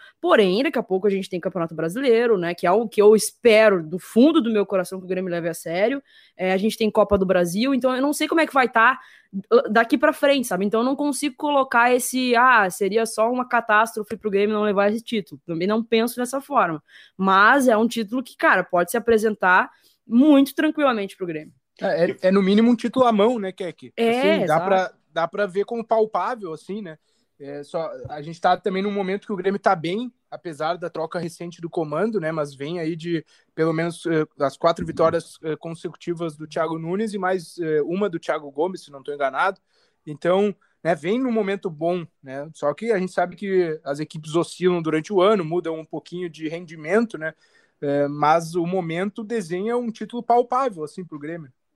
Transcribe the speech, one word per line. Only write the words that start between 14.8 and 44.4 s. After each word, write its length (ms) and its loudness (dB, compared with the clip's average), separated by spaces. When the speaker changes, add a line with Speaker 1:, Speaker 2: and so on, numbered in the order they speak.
Speaker 1:
esse 120 -4
título." 420 -8
Também 220 -4
não 160 0
penso 340 -2
dessa 240 -6
forma. 420 0
Mas 520 4
é 80 6
um 120 2
título 340 -6
que, 140 -18
cara, 260 2
pode 300 -2
se 40 0
apresentar 720 2
muito 480 6
tranquilamente 640 -2
pro 100 -8
Grêmio. 260 -10
Speaker 2:
É, 300 0
é, 100 -12
é 80 2
no 120 4
mínimo 280 4
um 60 4
título 300 0
à 60 4
mão, 280 2
né, 100 -6
Keck? 460 -12
Speaker 1:
É, 140 2
Speaker 2:
Assim, 280 2
dá 60 0
Speaker 1:
exato. 220 2
Speaker 2:
pra, 260 2
dá 160 -2
pra 180 -4
ver 180 -2
como 200 -8
palpável, 680 -2
assim, 280 -12
né? 160 -14
É, 280 -14
só, 260 -6
a 140 -12
gente 180 -14
tá 160 4
também 240 -2
num 120 -2
momento 340 -4
que 60 -6
o 40 -4
Grêmio 220 -2
tá 160 2
bem, 360 -6
apesar 480 -6
da 100 -8
troca 300 -8
recente 420 -10
do 80 -10
comando, 520 -2
né? 100 -4
Mas 240 -4
vem 240 -8
aí 160 -4
de, 300 -6
pelo 160 0
menos, 340 -4
eh, 180 2
as 180 -2
quatro 300 0
vitórias, 560 0
eh, 140 -6
consecutivas 800 -8
do 100 -14
Thiago 320 -4
Nunes 340 -4
e 60 -6
mais, 400 -4
eh, 240 0
uma 260 -2
do 120 -8
Thiago 320 -6
Gomes, 320 -4
se 80 -20
não 100 -18
tô 100 -10
enganado. 480 -2
Então, 480 0
né, 120 0
vem 240 -4
num 140 -2
momento 360 -2
bom, 380 -4
né? 320 -12
Só 180 -2
que 200 -2
a 80 0
gente 100 -4
sabe 240 -4
que 480 -2
as 160 -6
equipes 380 -6
oscilam 440 0